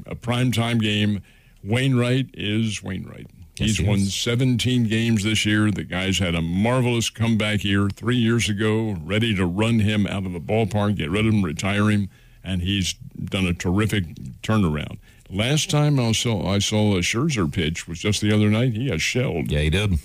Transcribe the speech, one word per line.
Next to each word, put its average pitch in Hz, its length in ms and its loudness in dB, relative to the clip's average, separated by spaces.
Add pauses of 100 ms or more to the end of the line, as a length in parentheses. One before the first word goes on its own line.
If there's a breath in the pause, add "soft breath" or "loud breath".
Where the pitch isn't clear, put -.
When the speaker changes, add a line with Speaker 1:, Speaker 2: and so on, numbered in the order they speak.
Speaker 1:
a - 80 -10
primetime 120 680 0
game. 104 400 0 (420 soft breath)
Wainwright 123 720 0
is 104 480 -4
Wainwright. 92 440 -10 (320)
Speaker 2:
Yes, - 100 0
Speaker 1:
He's 101 100 2
Speaker 2:
he 80 80 2
Speaker 1:
won 101 140 4
Speaker 2:
is. 98 140 0
Speaker 1:
seventeen 123 680 2
games 110 400 2
this 104 220 0
year. 107 240 4
The 85 140 -2
guy's 92 340 -2
had 87 160 0
a 82 80 0
marvelous 117 680 0
comeback 107 540 0
year 101 260 2
three 120 260 -2
years 113 340 2
ago, 107 520 0
ready 107 320 0
to 92 120 2
run 110 340 2
him 104 260 2
out 98 200 -4
of 90 80 -6
the 87 60 -8
ballpark, 104 560 0
get 78 140 -4
rid 107 160 0
of 110 80 2
him, 104 80 4
retire 98 480 0
him, 101 180 2 (360 soft breath)
and 92 180 -4
he's 95 320 -2 (280)
done 95 240 -2
a 87 80 0
terrific 98 500 0 (380)
turnaround. 90 560 0 (340 loud breath)
Last 123 380 -2
time 147 300 2
I 117 120 2
saw, 101 420 -2
I 101 40 2
saw 104 380 2
a 90 40 0
Scherzer 110 520 0
pitch 80 340 -4
was 82 140 -10
just 104 200 0
the 107 120 2
other 104 180 4
night. 117 220 2
He 113 160 -4
got 101 120 -2
shelled. 80 520 -2
Speaker 2:
Yeah, 76 80 2
he 76 100 2
did. 98 220 0 (120)